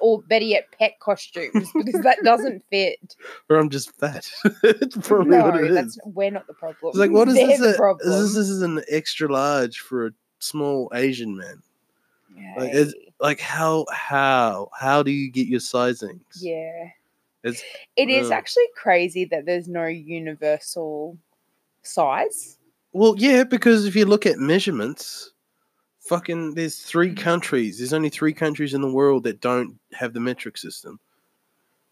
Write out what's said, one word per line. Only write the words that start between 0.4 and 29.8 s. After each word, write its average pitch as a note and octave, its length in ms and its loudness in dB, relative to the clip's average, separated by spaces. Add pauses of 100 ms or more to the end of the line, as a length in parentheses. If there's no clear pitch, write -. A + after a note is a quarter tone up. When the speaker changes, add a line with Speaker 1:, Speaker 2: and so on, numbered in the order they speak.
Speaker 1:
yet, G#3 340 0
pet A3 200 0
costumes, F#3+ 760 -4
because D#4 260 -2
that B3+ 180 4
Speaker 2:
<laughs> G#4 40 -6
Speaker 1:
doesn't A#3 480 2
fit. F#3+ 440 -4 (340)
Speaker 2:
Or D#3 80 6
I'm D#3 120 4
just C#3 280 -6
fat. C#3+ 300 -6 (160)
<laughs> - 200 2
It's A#3 340 2 (100)
probably F#3 300 6
Speaker 1:
No, F4 80 6
Speaker 2:
what - 180 2
it E3+ 100 2
Speaker 1:
that's, A#3+ 160 0
Speaker 2:
is. - 160 -18
Speaker 1:
we're G3 260 -4
not G3 160 -10
the - 80 -20
problem. E3 340 -10
Speaker 2:
It's F#3+ 80 -4
like, G3 140 4
what A3+ 160 6
is B3+ 80 2
Speaker 1:
They're C4 120 6
Speaker 2:
this? C#4 120 6
Speaker 1:
the B3 60 4
Speaker 2:
A, - 20 6
is G#3+ 60 6
this, F3+ 40 0
Speaker 1:
problem. F#3 320 2
Speaker 2:
this G3+ 260 2
is G3 280 0
an D#3+ 260 -2
extra D3+ 420 -4
large C3+ 460 0
for A#2+ 300 -6
a A2 40 -8 (280)
small C#3+ 560 -4
Asian A#2+ 420 -2
man. F#2+ 240 -18 (960)
Like, B2+ 160 -6
it's D3 200 2
Speaker 1:
Yay. - 280 -20
Speaker 2:
like, D3 180 0
how, D#3+ 520 -2
how, B2+ 840 0
how C#3 260 2
do C#3 80 -2
you C#3 200 -4
get B2+ 160 -2
your A#2+ 140 -2
sizings? A#2 600 -4 (200)
Speaker 1:
Yeah. E3 480 -10 (540)
Speaker 2:
It's, A#2+ 180 -8 (340)
Speaker 1:
It B3 140 2
is B3+ 220 0
Speaker 2:
uh, - 20 2
Speaker 1:
actually - 420 0
crazy F3+ 500 0
that D#3 200 -6
there's F3 220 -4
no E3+ 180 -6
universal D#3 1300 -6 (640)
size. F3 760 -2 (340)
Speaker 2:
Well, G#3 260 6
yeah, B3+ 260 6
because A#3 420 4
if F#3+ 100 -4
you G#3+ 100 6
look G#3 200 4
at E3+ 120 2
measurements, C#3+ 920 -2 (720)
fucking, E3 540 -6
there's D#3+ 260 -6
three F3 300 0
Speaker 1:
Mm. D#3+ 60 -10
Speaker 2:
countries. C3 600 0
There's B2 160 -4
only D#3 160 0
three D3+ 240 -2
countries D3+ 400 -4
in C#3 80 -2
the C#3 100 0
world C3+ 320 4
that A2 180 -6
don't B2 380 -2 (140)